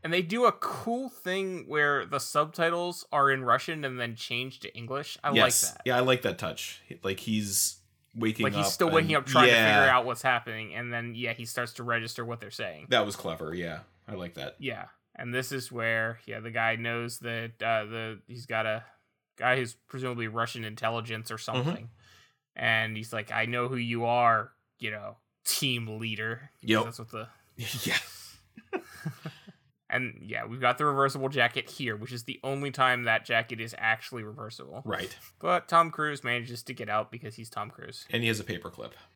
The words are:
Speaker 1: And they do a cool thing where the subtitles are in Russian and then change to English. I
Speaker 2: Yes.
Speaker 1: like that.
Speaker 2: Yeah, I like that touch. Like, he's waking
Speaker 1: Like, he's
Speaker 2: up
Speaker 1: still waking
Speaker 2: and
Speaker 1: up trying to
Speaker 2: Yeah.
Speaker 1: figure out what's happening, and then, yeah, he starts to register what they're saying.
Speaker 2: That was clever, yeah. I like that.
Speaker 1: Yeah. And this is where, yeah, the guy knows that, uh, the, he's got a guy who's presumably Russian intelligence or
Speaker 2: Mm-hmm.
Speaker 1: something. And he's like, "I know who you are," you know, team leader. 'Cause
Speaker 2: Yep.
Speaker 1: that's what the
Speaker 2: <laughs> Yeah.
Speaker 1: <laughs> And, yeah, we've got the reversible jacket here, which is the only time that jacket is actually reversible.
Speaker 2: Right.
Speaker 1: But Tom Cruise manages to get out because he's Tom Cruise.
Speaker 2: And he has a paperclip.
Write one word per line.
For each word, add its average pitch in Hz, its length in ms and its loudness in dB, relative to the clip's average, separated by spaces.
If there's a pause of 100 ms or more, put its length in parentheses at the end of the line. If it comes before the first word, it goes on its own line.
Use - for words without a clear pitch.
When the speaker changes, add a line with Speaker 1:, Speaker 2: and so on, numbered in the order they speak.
Speaker 1:
And 165 100 -2
they 180 80 4
do 214 240 2
a 220 60 8
cool - 560 -4
thing 185 600 -4
where 147 380 2
the 139 140 -2
subtitles 170 880 0
are 139 220 6
in 131 140 2
Russian 143 400 2
and 131 120 -4
then 120 200 -4
change 123 420 -6
to - 180 -14
English. 131 460 -6
I 143 80 2
Speaker 2:
Yes. 110 320 6
Speaker 1:
like - 100 -2
that. - 120 -18
Speaker 2:
Yeah, 127 120 4
I - 40 6
like 127 220 4
that 92 140 0
touch. - 440 -8 (220)
Like, 98 180 -2
he's 104 560 0 (360)
waking 110 300 0
Speaker 1:
Like, 107 100 2
he's 101 120 2
Speaker 2:
up 98 80 2
Speaker 1:
still 170 160 4
waking 156 260 4
Speaker 2:
and 139 80 4
Speaker 1:
up - 40 -10
trying 143 200 8
to 120 60 10
Speaker 2:
Yeah. 107 260 8
Speaker 1:
figure 101 140 8
out 127 120 6
what's 120 160 -2
happening, 113 540 0
and 120 160 -6
then, 117 240 -6
yeah, 120 160 -4
he 117 140 -8
starts 120 300 -4
to 123 80 -10
register 117 420 -4
what 117 160 -8
they're 104 100 -14
saying. 82 380 -10
Speaker 2:
That 117 160 4
was 101 100 -6
clever, 80 380 -6
yeah. 85 260 -6 (260)
I 107 100 -10
like 87 180 -10
that. 69 260 -10
Speaker 1:
Yeah. 113 280 -8 (280)
And 123 180 -8
this 127 200 -2
is 127 180 -6
where, 113 540 -2
yeah, 110 160 -10
the 113 100 -10
guy 113 240 2
knows 117 440 -4
that, 117 320 -6 (120)
uh, 110 220 2
the, 110 420 -8
he's 120 180 -14
got 110 200 0
a 110 180 -2 (540)
guy 127 180 4
who's 123 180 -2 (140)
presumably 123 400 -4
Russian 117 380 -4
intelligence 113 680 -4
or 110 60 -6
Speaker 2:
Mm-hmm. 123 260 -2
Speaker 1:
something. - 260 -4 (680)
And 110 400 0
he's 110 160 -10
like, 107 180 -6
"I 110 140 0
know 123 240 0
who 131 80 -2
you 117 260 -2
are," 117 480 4 (280)
you 110 120 -4
know, 104 240 -10 (320)
team 120 520 0
leader. 113 520 -6 (100)
'Cause 117 80 -8
Speaker 2:
Yep. 110 140 6
Speaker 1:
that's 117 160 -6
what 117 100 -14
the 110 180 -10 (300)
Speaker 2:
<laughs> - 0 - (260)
Yeah. - 140 0 (760)
Speaker 1:
<laughs> 359 80 -4 (1080)
And, 127 320 -4
yeah, 113 240 -8
we've 117 140 -10
got 123 180 2
the 147 80 0
reversible 139 440 2
jacket 127 400 2
here, 117 260 -4
which 117 160 -10
is 120 140 -8
the - 180 -12
only 139 280 -4
time 127 320 4
that 113 220 2
jacket 117 360 0
is 113 160 -8
actually 113 440 -2
reversible. 107 600 -12
Speaker 2:
Right. - 320 -4 (240)
Speaker 1:
But 175 300 0
Tom 165 220 6
Cruise 151 340 -2
manages 120 380 -2
to 135 100 -10
get 113 160 -8
out 107 200 2
because 113 260 -12
he's 110 140 -14
Tom 104 200 -8
Cruise. - 400 -16
Speaker 2:
And 117 120 0
he 117 60 2
has 107 140 2
a - 20 -8
paperclip. 82 480 -8 (240)